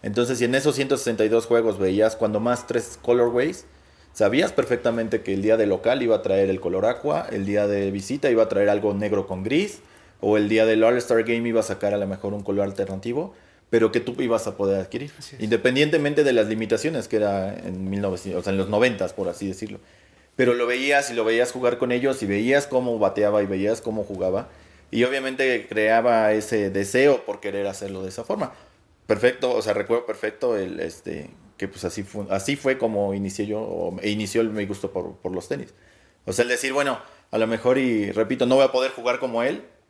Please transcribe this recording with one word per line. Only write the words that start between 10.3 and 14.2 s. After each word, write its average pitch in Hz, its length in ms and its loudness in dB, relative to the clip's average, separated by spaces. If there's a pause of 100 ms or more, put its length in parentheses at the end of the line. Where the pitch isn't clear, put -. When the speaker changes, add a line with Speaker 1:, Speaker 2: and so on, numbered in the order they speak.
Speaker 1:
el 104 120 2
día 110 180 4
del 110 160 4
All-Star 120 400 2
Game 117 260 -2
iba 113 120 2
a - 40 0
sacar 101 300 -2
a - 20 0
lo 101 120 -2
mejor 98 260 -6
un 101 80 -8
color 98 220 -2
alternativo, 101 720 -6 (360)
pero 113 220 4
que 117 80 2
tú 123 200 -6